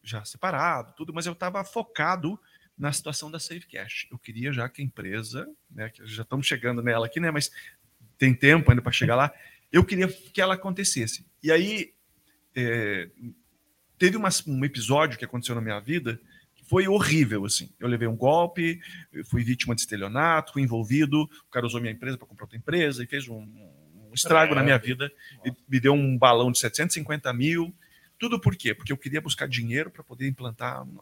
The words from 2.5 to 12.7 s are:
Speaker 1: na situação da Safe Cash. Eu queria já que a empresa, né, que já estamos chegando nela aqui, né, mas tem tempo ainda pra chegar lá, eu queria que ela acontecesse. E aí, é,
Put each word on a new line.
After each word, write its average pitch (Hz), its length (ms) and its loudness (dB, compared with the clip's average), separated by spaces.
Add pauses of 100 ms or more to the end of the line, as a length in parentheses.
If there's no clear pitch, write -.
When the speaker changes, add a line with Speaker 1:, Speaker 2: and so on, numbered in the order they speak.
Speaker 1:
na 143 140 -4
situação 147 400 -6
da 160 80 -12
Safe 170 300 -12
Cash. - 420 -10
Eu 120 80 -14
queria 120 320 -8
já 123 180 -2
que - 120 -14
a 143 40 -4
empresa, 113 640 -8 (240)
né, 110 200 -10
que - 160 -20
já 110 160 -10
estamos 135 240 -4
chegando 120 360 -2
nela 117 240 2
aqui, 117 140 -6
né, 165 100 0
mas 147 200 -2 (680)
tem 131 160 6
tempo 143 360 8
ainda 123 120 4
pra - 100 -2
chegar 123 220 2
lá, 139 180 2 (380)
eu 175 140 8
queria 185 240 2
que - 320 -6
ela 190 140 2
acontecesse. 185 720 -4 (160)
E 156 100 4
aí, 190 400 2 (640)
é, 110 540 -2 (880)